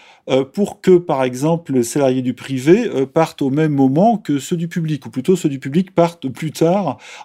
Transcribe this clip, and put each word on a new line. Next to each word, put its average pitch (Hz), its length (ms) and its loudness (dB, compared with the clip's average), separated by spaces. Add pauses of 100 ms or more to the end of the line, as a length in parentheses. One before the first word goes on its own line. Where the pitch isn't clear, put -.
(300)
euh, 147 140 2
pour 196 380 -6
que, 185 160 6
par 160 260 -2
exemple, 139 500 -2
les 127 100 2
salariés 131 380 0
du 123 120 -2
privé, 139 540 2
euh, 131 180 -2
partent 160 360 -2
au 139 80 0
même 151 240 0
moment 143 440 4
que 147 220 -4
ceux 156 160 -6
du 170 120 -4
public, 160 380 -6
ou 120 40 -16
plutôt 131 260 0
ceux 175 140 0
du 139 100 -6
public 139 340 -2
partent 170 340 0
plus 139 240 -8
tard, 165 460 0 (280)